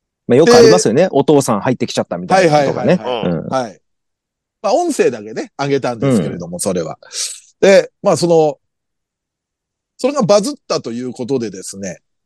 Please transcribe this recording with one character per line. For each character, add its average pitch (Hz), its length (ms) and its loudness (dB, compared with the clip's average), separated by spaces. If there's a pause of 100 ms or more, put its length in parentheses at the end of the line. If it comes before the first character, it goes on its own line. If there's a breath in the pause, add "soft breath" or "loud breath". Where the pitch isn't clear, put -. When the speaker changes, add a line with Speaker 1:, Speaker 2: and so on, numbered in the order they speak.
(260)
Speaker 1:
ま 123 80 2
あ、 - 20 6
よ 151 80 6
く 233 100 6
あ 240 60 8
り 233 100 8
ま 185 80 6
す - 100 0
よ 107 60 0
ね。 151 80 2
Speaker 2:
で、 190 100 0
Speaker 1:
お 143 120 2
父 143 180 4
さ 123 120 -2
ん 98 60 -4
入 123 140 -2
っ - 20 -10
て 120 100 -6
き - 60 -8
ち - 60 -10
ゃ 117 40 0
っ - 60 -8
た 87 100 -8
み 90 80 -10
た 190 160 2
い 170 80 4
な 151 120 2
こ 135 60 0
と - 60 -4
が - 100 -6
ね。 175 120 2
Speaker 2:
は - 60 -4
い - 20 -10
は 120 80 -6
い 123 40 -4
は 113 40 -6
い 101 40 -6
は - 60 -2
い。 - 20 -2
Speaker 1:
う 82 120 -6
ん。 - 40 -16
Speaker 2:
は 127 200 -4
い。 92 120 -20 (840)
ま 208 80 -2
あ、 214 40 0
音 339 180 -2
声 185 180 2
だ 113 120 -8
け 110 120 -14
ね、 247 240 -10
上 139 100 -4
げ 139 120 0
た 123 140 -4
ん 113 40 -14
で 139 140 -2
す 107 100 2
け 71 60 -4
れ 78 100 -12
ど 85 100 -12
も、 87 80 -12
Speaker 1:
う - 20 -10
ん。 - 20 -8
Speaker 2:
そ 101 120 -4
れ 90 100 -4
は。 78 160 -12 (640 loud breath)
で、 185 300 4 (120)
ま 196 100 2
あ、 160 40 0
そ 170 100 -2
の、 156 320 2 (1400)
そ - 120 -2
れ 285 60 -4
が 285 80 -2
バ 202 180 4
ズ 240 120 -4
っ - 20 -10 (120)
た 160 140 -4
と 120 120 -10
い 120 100 -8
う 127 100 -8
こ 123 140 -10
と 135 120 -2
で 113 120 -6
で 92 120 -16
す - 160 -16
ね、 95 200 -10 (280)